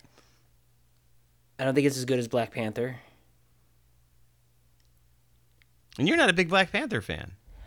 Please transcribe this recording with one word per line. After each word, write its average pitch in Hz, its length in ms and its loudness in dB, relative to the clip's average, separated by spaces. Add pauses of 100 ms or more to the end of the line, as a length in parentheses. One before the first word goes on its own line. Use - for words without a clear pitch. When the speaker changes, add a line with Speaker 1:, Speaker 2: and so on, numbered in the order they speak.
(1600)
Speaker 1:
I 127 80 -6
don't 135 80 2
think 143 140 4
it's 131 100 0
as 127 80 -6
good 127 140 0
as 117 80 -4
Black 117 240 -2
Panther. 120 460 -6 (3000)
Speaker 2:
And 135 100 2
you're 320 100 4
not 269 120 6
a 175 40 4
big 170 160 0
Black 190 220 2
Panther 208 300 -2
fan. 87 320 -8 (340)